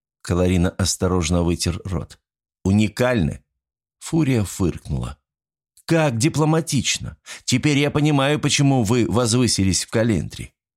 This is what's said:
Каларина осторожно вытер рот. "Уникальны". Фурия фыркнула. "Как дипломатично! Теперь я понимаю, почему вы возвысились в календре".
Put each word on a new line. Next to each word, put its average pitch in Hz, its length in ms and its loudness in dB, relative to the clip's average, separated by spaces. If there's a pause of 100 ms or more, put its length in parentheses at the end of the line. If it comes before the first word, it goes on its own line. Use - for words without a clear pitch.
(220)
Каларина 90 480 2
осторожно 90 720 -2
вытер 85 420 -2
рот. 90 360 -10 (440)
"Уникальны". 104 800 0 (560)
Фурия 135 440 0
фыркнула. 69 760 -4 (680)
"Как 156 320 0
дипломатично! 151 1000 -2 (260)
Теперь 139 360 2
я 143 120 0
понимаю, 147 480 2
почему 139 440 2
вы 110 260 2
возвысились 107 720 2
в - 60 -16
календре". 107 640 -2 (240)